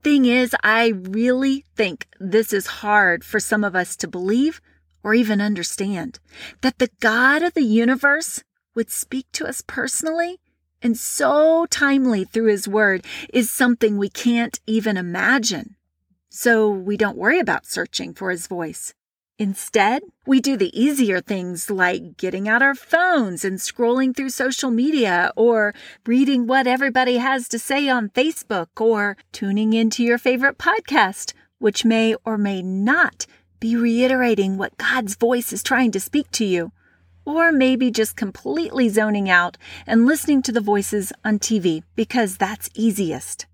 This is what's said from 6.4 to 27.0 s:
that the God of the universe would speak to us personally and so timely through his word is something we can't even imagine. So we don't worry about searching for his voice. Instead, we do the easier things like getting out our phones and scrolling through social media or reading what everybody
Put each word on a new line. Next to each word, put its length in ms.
that 160
the 120
God 420
of 120
the 80
universe 800
would 160
speak 420
to 140
us 180
personally 760
and 160
so 720
timely 540
through 220
his 200
word 380
is 160
something 480
we 120
can't 580
even 300
imagine. 800
So 400
we 280
don't 200
worry 220
about 280
searching 480
for 160
his 180
voice. 460
Instead, 640
we 140
do 160
the 200
easier 440
things 500
like 460
getting 320
out 140
our 120
phones 680
and 140
scrolling 580
through 140
social 400
media 680
or 360
reading 440
what 180
everybody 520